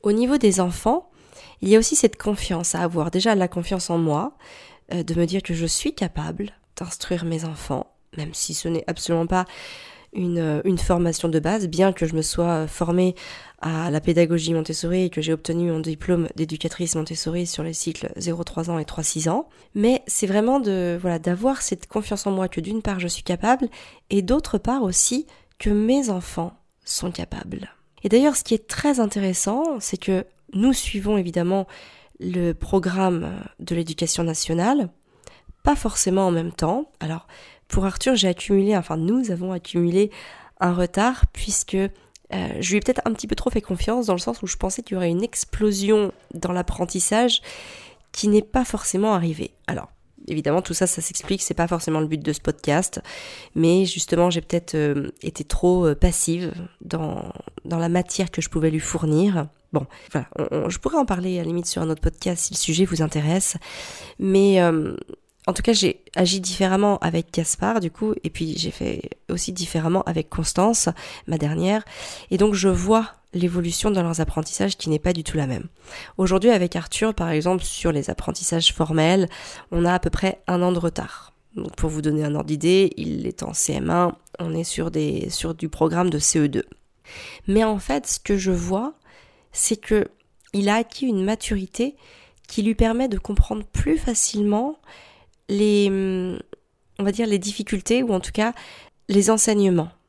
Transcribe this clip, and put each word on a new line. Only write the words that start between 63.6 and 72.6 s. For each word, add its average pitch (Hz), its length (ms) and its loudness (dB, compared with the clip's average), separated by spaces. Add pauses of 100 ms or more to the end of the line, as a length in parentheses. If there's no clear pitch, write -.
mais, 196 440 6
euh, 160 340 2 (500)
en 190 60 0
tout - 120 -2
cas, 233 100 4
j'ai 196 320 2 (100)
agi 185 240 2
différemment 190 600 2
avec 165 340 -2
Gaspard, 196 480 0
du 165 100 -2
coup, 214 220 -2 (100)
et 165 60 -4
puis 160 280 -6
j'ai 165 140 -4
fait - 300 -6 (280)
aussi 175 220 -4
différemment 175 520 0
avec 165 260 -2
Constance, 196 580 2 (400)
ma 165 100 -2
dernière, 165 460 0 (480)
et 190 60 0
donc 208 160 6
je 190 160 4